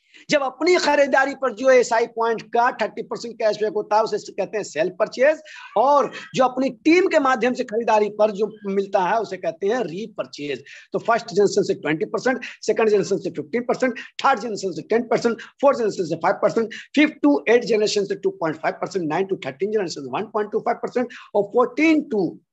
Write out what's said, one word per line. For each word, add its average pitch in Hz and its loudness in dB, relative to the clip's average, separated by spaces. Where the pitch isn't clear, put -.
जब 285 2
अपनी 311 2
खरीदारी 277 2
पर 254 -4
जो 262 2
एसआई 240 4
पॉइंट 226 -2
का 233 0
थर्टी 220 -6
परसेंट 226 -10
कैशबैक 214 -2
होता 208 0
है 226 6
उसे - -4
कहते 185 -6
हैं 196 -4
सेल 165 -2
परचेज, 262 0
और 269 4
जो 254 4
अपनी 262 0
टीम 359 4
के 320 4
माध्यम 254 2
से 254 -4
खरीदारी 214 2
पर 214 2
जो 202 -2
मिलता 196 0
है 185 0
उसे 185 -8
कहते 180 -6
हैं 247 0
रीपरचेज। 147 -8
तो 196 -2
फर्स्ट 226 -2
जनरेशन 196 2
से 185 0
ट्वेंटी 156 -2
परसेंट, 240 -2
सेकंड 220 0
जनरेशन 190 0
से 170 -6
फिफ्टीन 165 -6
परसेंट, - -2
थर्ड 262 2
जनरेशन 190 -8
से 156 -10
टेन 226 0
परसेंट, 233 0
फोर्थ 269 4
जनरेशन 190 -2
से 160 -4
फाइव 190 0
परसेंट, 214 0
फिफ्थ 294 2
to 285 6
एट 240 6
जनरेशन 208 0
से 190 -4
टू 196 -2
पॉइंट 165 -4
फ़ाइव - -4
परसेंट, 170 -4
नाइन 175 -2
to 185 -4
थर्टीन 185 -6
जनरेशन 185 -4
से 131 -10
वन 170 -6
पॉइंट 208 -4
टू 214 -2
फ़ाइव 233 -2
परसेंट 240 -4
और 202 2
फ़ोर्टीन 277 2
to 190 0